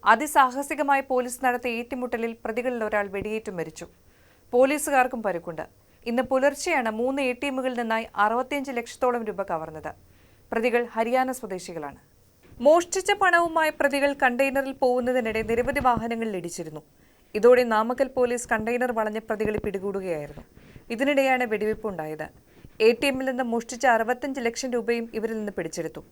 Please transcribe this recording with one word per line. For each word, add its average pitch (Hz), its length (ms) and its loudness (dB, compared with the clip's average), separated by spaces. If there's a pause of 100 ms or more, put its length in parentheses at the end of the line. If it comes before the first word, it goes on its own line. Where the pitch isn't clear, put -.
(120)
അതിസാഹസികമായി 277 960 2
പോലീസ് 247 360 -2
നടത്തിയ 247 340 0
ഏറ്റുമുട്ടലിൽ 240 540 -4 (120)
പ്രതികളിൽ 240 440 -4
ഒരാൾ 208 260 0
വെടിയേറ്റു 208 420 -6
മരിച്ചു. 160 300 -8 (680)
പോലീസുകാർക്കും 262 720 4
പരുക്കുണ്ട്. 170 400 -6 (460)
ഇന്ന് 240 200 0
പുലർച്ചെയാണ് 277 600 2 (100)
മൂന്ന് 269 300 -2
എ - 100 -2
ടി 285 100 -2
എമ്മുകളിൽ 262 300 -2
നിന്നായി 226 260 -2 (200)
അറുപത്തിയഞ്ച് 254 520 -2
ലക്ഷത്തോളം 240 520 -2
രൂപ 190 200 -6
കവർന്നത്. 156 400 -8 (600)
പ്രതികൾ 233 320 2 (100)
ഹരിയാന 254 460 0
സ്വദേശികളാണ്. 175 600 -10 (680)
മോഷ്ടിച്ച 349 440 4 (140)
പണവുമായി 330 560 4
പ്രതികൾ 277 320 2 (100)
കണ്ടെയ്നറിൽ 269 600 2
പോകുന്നതിനിടെ 247 680 0
നിരവധി 240 380 0
വാഹനങ്ങളിൽ 226 540 -2
ഇടിച്ചിരുന്നു. 160 420 -10 (560)
ഇതോടെ 247 340 8
നാമക്കൽ 247 360 0 (100)
പോലീസ് 240 340 0
കണ്ടെയ്നർ 233 460 -2
വളഞ്ഞ 214 280 -2
പ്രതികളെ 214 380 -2
പിടികൂടുകയായിരുന്നു. 185 800 -6 (500)
ഇതിനിടെയാണ് 269 480 2 (100)
വെടിവെപ്പുണ്ടായത്. 180 720 -4 (600)
എ - 20 10 (120)
ടി 294 80 0
എമ്മിൽ 262 200 -2
നിന്ന് 254 220 -2
മോഷ്ടിച്ച 233 340 -4 (100)
അറുപത്തഞ്ച് 247 500 -2
ലക്ഷം 233 300 -4
രൂപയും 233 300 -2 (120)
ഇവരിൽ 220 220 -4
നിന്ന് 208 180 -6
പിടിച്ചെടുത്തു. 160 440 -8 (120)